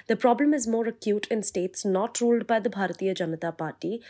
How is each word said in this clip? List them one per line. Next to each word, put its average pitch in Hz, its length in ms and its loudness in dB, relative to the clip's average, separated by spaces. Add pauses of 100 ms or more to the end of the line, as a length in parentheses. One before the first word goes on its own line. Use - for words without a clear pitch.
The 226 80 2
problem 285 380 4
is 240 140 0
more 226 180 0
acute 214 460 -2
in 220 100 0
states 185 420 -4
not 202 380 0
ruled 233 240 4
by 226 140 2
the 214 100 0
Bharatiya 190 460 -2
Janata 165 420 -4
Party, 170 520 -6